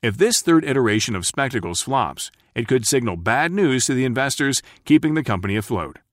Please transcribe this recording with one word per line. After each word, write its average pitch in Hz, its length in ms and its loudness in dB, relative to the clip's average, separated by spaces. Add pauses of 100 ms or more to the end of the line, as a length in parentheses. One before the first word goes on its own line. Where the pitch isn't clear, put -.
If 110 160 -2
this 220 240 2
third 165 220 4
iteration 117 520 0
of 87 100 -4
spectacles 107 560 -4
flops, 123 500 -4 (240)
it 120 120 -4
could 127 200 2
signal 117 300 0
bad 123 340 0
news 156 340 2
to 139 80 0
the 127 120 2
investors 131 560 0 (240)
keeping 156 300 4
the 156 80 -2
company 101 320 -2
afloat. 98 440 -4 (140)